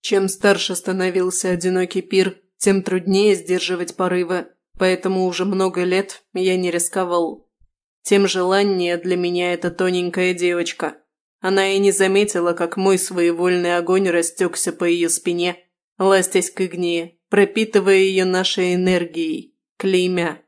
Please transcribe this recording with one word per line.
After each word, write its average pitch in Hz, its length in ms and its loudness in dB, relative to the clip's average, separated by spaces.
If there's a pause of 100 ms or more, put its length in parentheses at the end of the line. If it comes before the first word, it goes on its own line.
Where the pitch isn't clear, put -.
Чем 196 280 0
старше 196 460 2
становился 185 760 -2
одинокий 185 500 -2
пир, 190 400 0 (160)
тем 196 260 2
труднее 190 520 2
сдерживать 175 600 -4
порывы, 180 500 -2 (320)
поэтому 185 480 0
уже 180 180 -2
много 190 400 -2
лет 185 380 -2 (100)
я 185 240 0
не 180 140 -2
рисковал. 175 800 -2 (540)
Тем 202 240 2
желаннее 185 680 0
для 175 200 -2
меня 175 360 -2
эта 175 180 -4
тоненькая 180 600 -2
девочка. 175 640 -2 (440)
Она 190 320 0
и 196 60 2
не 196 140 4
заметила, 196 600 2
как 170 240 -4
мой 190 220 2
своевольный 175 800 0
огонь 185 320 2
растекся 170 640 -2
по 175 120 -4
ее 170 260 2
спине, 175 480 -2 (400)
ластясь 190 520 2
к - 120 -6
Игнии, 170 680 -4
пропитывая 202 680 2
ее 190 280 2
нашей 185 500 0
энергией, 175 800 -2 (220)
клеймя. 180 720 0